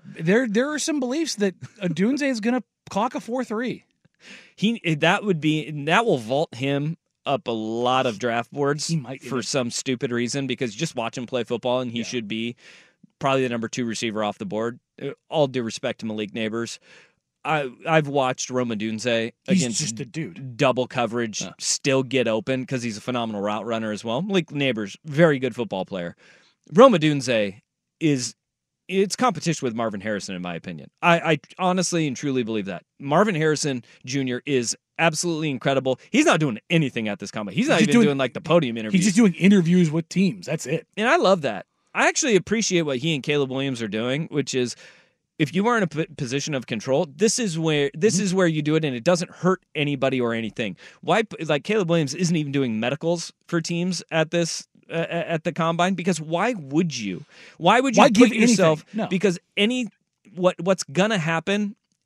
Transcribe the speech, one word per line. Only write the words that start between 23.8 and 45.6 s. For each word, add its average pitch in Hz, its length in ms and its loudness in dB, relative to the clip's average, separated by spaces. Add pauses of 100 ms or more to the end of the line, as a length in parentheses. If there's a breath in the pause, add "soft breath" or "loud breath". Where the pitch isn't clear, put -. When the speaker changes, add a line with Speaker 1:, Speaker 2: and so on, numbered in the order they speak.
Speaker 2:
as 104 140 -6
well. 117 180 -2
Malik 196 300 -2
Neighbors, 127 520 -2
very 151 360 4
good 127 140 -2
football 101 300 -4
player. 87 300 -8 (580 soft breath)
Rome 240 200 8
Odunze 127 680 0 (380)
is, 139 360 -2 (540)
it's 190 280 0
competition 170 500 -2
with 117 80 -2
Marvin 110 260 -4
Harrison, 101 360 -6
in 90 60 -8
my 87 120 -6
opinion. 82 360 -12 (120)
I, 170 160 4 (140)
I 151 60 0 (200)
honestly 180 480 0
and 127 100 -4
truly 131 280 -2
believe 107 220 -4
that. 87 180 -10 (160)
Marvin 170 340 2
Harrison 151 500 0 (200 soft breath)
Junior 127 420 -2
is 123 300 0 (220)
absolutely 160 520 0
incredible. 131 480 0 (120)
He's 302 160 4
not 208 120 4
doing 143 220 0 (100)
anything 131 380 0
at 101 100 -6
this 98 140 -10
combine. 104 240 -8
He's 233 120 0
not - 120 4
Speaker 1:
He's 220 60 4
just - 40 0
Speaker 2:
even 240 120 6
Speaker 1:
doing, 214 80 6
Speaker 2:
doing, 139 80 -2
like, 131 160 -2
the - 60 -8
podium 151 360 2
interviews. 110 280 2
Speaker 1:
he's - 100 4
just - 20 4
doing 208 180 6
interviews 175 560 6
with 160 180 -4
teams. 180 380 0
That's 151 200 -6
it. 143 200 -4 (100)
Speaker 2:
And 214 120 0
I 311 80 4
love 196 260 4
that. 107 240 -4 (260)
I 233 160 2
actually 294 280 2
appreciate 185 460 2
what 143 160 -2
he 160 160 0
and 131 80 -4
Caleb 147 280 0
Williams 131 320 -4
are 110 60 -4
doing, 123 420 -2
which 143 240 -2
is 123 220 -2 (640 loud breath)
if 156 160 0
you 196 120 2